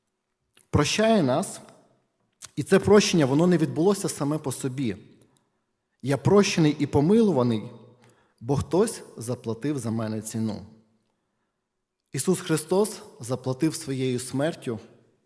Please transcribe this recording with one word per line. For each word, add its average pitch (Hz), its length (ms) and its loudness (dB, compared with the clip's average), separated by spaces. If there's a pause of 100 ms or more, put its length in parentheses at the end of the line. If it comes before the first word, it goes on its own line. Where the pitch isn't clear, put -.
(720)
Прощає 208 520 2
нас, 143 380 -2 (960)
і 147 60 -4
це 190 160 4
прощення, 196 480 6
воно 143 200 4
не 175 120 4
відбулося 160 500 0
саме 147 300 -4
по 143 140 -6
собі. 127 440 -6 (1040)
"Я 131 160 -2
прощений 175 600 4
і 143 80 0
помилуваний", 143 760 2 (800)
бо 135 140 -2
хтось 196 460 -2 (140)
заплатив 120 640 -6
за 117 120 -6
мене 110 320 -4
ціну. 104 440 -6 (1500)
Ісус 165 280 -2
Христос 180 600 -2 (180)
заплатив 131 540 -4
своєю 131 440 -4
смертю 131 600 -4 (480)